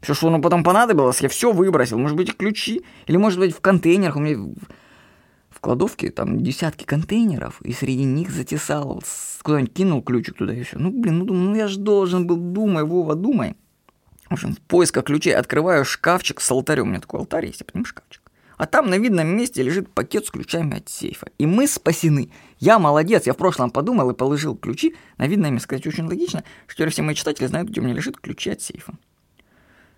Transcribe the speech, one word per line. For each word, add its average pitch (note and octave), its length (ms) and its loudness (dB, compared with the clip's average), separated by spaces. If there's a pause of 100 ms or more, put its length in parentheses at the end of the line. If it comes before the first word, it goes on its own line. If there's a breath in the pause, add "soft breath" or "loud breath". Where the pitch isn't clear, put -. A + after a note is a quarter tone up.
Всё, D3 140 -2
что D#3+ 120 0
оно E3 140 4
потом E3+ 220 4
понадобилось, F3+ 580 4
я C3+ 80 0
всё A#3+ 220 2
выбросил. D#3 480 2
Может D3 180 0
быть, - 180 -2
ключи, G#3+ 480 -4 (220 loud breath)
или, D#3 120 2
может G3 220 4
быть, F#3 160 2
в - 60 -20
контейнерах. F3 540 4
У D3 40 -2
меня D3+ 180 0
в, F2 180 -10 (960 soft breath)
в - 80 -20
кладовке D3 500 -2
там - 340 -4
десятки - 400 -4
контейнеров, E3 800 -2
и - 120 -8
среди C3 320 -2
них D#3 260 0
затесал, D3 760 -6
с-, - 380 -12
куда-нибудь D3 300 2
кинул F3 280 2
ключик B2 360 -2
туда F#2+ 160 -2
и A#2+ 100 -6
всё. - 160 -12
Ну, D#3+ 100 0
блин, G#3 300 0
ну, F#3 60 -2
думаю, F#3 240 0
ну G#3 60 0
я G#3+ 120 0
ж G3 100 -6
должен G3 480 2
был, F3 120 2
думай, F3 460 0
Вова, D#3+ 320 0
думай. F3+ 400 0 (760)
В - 40 0
общем, - 200 -4
в - 60 -10
поисках - 460 2
ключей D3+ 280 0
открываю D3+ 520 2
шкафчик - 560 -2
с - 100 -2
алтарём. C3 360 0
У G2 40 -2
меня F#2 80 -4
такой - 220 -10
алтарь - 240 -4
есть, - 160 -14
а - 40 -16
под - 100 -18
ним A3 100 -4
шкафчик. - 360 -20 (360 soft breath)
А - 80 -2
там C#4+ 240 2
на F#3 80 2
видном G3 300 2
месте G#3+ 360 -2
лежит F3 260 -2
пакет - 360 -4
с - 60 -10
ключами - 460 -4
от - 120 -14
сейфа. - 380 -10 (100)
И - 80 2
мы A3 220 4
спасены. D#3 640 2 (300 loud breath)
Я A3 200 6
молодец, D#3 460 4
я B2 80 2
в - 40 -4
прошлом C#3 320 0
подумал D3 400 0
и B2 40 -2
положил C#3+ 440 -2
ключи D#4 380 -2 (220 loud breath)
на C3 100 -2
видное E3+ 240 2
место. - 180 -4
Кстати, C#3 180 -6
очень E3 200 -4
логично, F#3+ 360 -4 (220 loud breath)
что - 140 -20
теперь D#3 100 0
все D#3 140 -2
мои D3+ 120 0
читатели C#3+ 320 -4
знают, E3 220 -4
где - 100 -6
у - 40 -2
меня B2 100 -2
лежат D#3 240 -6
ключи - 320 -10
от - 120 -8
сейфа. - 320 -14 (1040 soft breath)